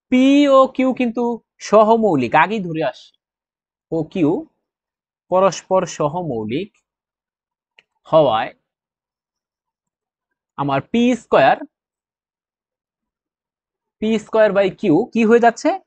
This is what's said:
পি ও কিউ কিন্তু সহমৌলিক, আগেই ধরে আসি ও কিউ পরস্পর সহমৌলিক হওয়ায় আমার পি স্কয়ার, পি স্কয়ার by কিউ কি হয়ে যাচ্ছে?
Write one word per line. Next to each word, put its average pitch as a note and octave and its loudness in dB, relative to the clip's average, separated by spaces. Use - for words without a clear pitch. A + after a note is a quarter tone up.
পি B3+ 2
ও C4+ 6
কিউ C4 -2
কিন্তু A#3+ -4
সহমৌলিক, G#3 2
আগেই F#3 0
ধরে D#3+ -8
আসি - -10
ও D#3+ -6
কিউ D#3+ 0
পরস্পর F#3 0
সহমৌলিক D3 -6
হওয়ায় B2 0
আমার C#3 -4
পি A#3 0
স্কয়ার, A3+ 2
পি G#3+ -4
স্কয়ার G#3+ 0
by G3 0
কিউ D#3+ 0
কি A3+ -2
হয়ে A3+ 2
যাচ্ছে? A#3 0